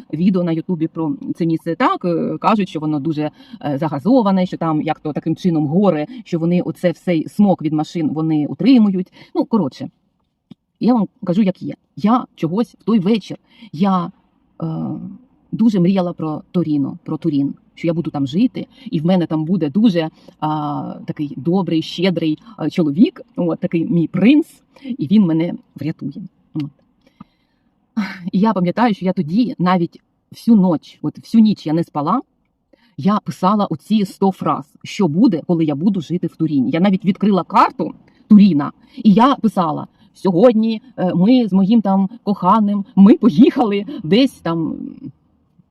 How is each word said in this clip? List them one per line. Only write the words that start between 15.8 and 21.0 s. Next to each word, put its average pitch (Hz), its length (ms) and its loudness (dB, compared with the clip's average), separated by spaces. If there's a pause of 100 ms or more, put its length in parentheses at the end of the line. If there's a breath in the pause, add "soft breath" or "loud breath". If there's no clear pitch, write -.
мріяла 175 320 0
про 156 380 -8
Торіно, 156 540 -2
про 156 120 -6
Турін, 143 380 0 (240)
що - 80 -6
я 170 80 0
буду 160 160 -4
там 139 160 -4
жити, 175 400 -2 (240 loud breath)
і 160 100 -2
в 151 60 -2
мене 180 200 2
там 156 180 -2
буде 160 260 -2
дуже, 170 400 2 (300 soft breath)
а, 151 540 -4 (120)